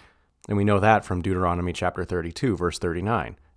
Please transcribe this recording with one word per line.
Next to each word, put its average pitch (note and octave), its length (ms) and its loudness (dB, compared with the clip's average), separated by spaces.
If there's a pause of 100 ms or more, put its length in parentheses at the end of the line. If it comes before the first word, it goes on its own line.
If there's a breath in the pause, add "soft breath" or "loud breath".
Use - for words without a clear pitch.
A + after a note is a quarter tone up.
(480 soft breath)
And G#2 80 0
we G2+ 60 2
know G2+ 160 4
that G#2 260 6
from F2+ 180 -4
Deuteronomy F2+ 500 0
chapter F2+ 320 -2
thirty-two, F2 520 -2
verse E2+ 220 -2
thirty-nine, F2+ 580 -2 (200)